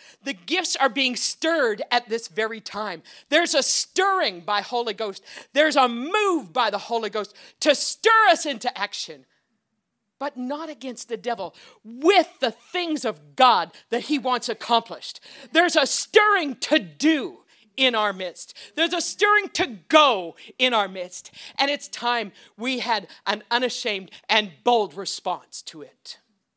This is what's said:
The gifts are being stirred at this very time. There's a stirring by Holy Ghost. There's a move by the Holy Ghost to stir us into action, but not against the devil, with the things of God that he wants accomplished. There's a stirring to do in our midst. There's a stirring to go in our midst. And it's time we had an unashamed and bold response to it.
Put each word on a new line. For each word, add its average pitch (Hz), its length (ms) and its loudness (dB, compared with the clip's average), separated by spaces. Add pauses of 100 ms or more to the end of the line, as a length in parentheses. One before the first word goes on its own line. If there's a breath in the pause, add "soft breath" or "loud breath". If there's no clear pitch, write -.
(240 loud breath)
The 277 80 -6
gifts 320 460 -4
are 269 100 4
being 254 300 0
stirred 285 640 0 (100)
at 240 160 0
this 226 220 -6
very 220 320 -6
time. 202 420 -10 (240 loud breath)
There's 330 260 2
a 277 80 4
stirring 359 800 0
by 202 220 -2
Holy 233 320 -4
Ghost. 196 280 -8 (300 loud breath)
There's 294 240 4
a 262 140 6
move 294 640 -2
by 233 160 0
the 202 80 -4
Holy 226 320 -4
Ghost 202 260 -6 (240 loud breath)
to 294 160 4
stir 440 540 4
us 330 160 4
into 247 320 -6
action, 160 480 -10 (920)
but 277 180 -8
not 294 320 -6
against 254 400 -12
the 233 80 -6
devil, 190 360 -6 (300 loud breath)
with 311 560 2
the 233 120 0
things 339 520 -6
of - 320 -8
God 208 380 4 (160 loud breath)
that 240 140 -4
he 294 140 -2
wants 247 300 -2
accomplished. - 720 -2 (320 loud breath)
There's 339 240 4
a 285 100 6
stirring 381 760 2
to - 180 2
do 196 600 -2 (360 soft breath)
in 262 180 2
our 214 200 0
midst. 185 420 -12 (200 loud breath)
There's 311 180 0
a 339 80 -2
stirring 415 480 0
to 254 300 -4 (100)
go 226 480 4 (200 loud breath)
in 254 160 2
our 208 140 2
midst. 185 440 -12 (260 loud breath)
And 277 120 0
it's 285 200 -6
time 233 420 -4 (240 loud breath)
we 247 240 -4
had 214 280 -2 (200 loud breath)
an 208 240 -2
unashamed 226 600 -2 (180 loud breath)
and 208 240 2 (100)
bold 214 320 2
response - 680 -8
to 156 180 -16
it. - 380 -20 (380)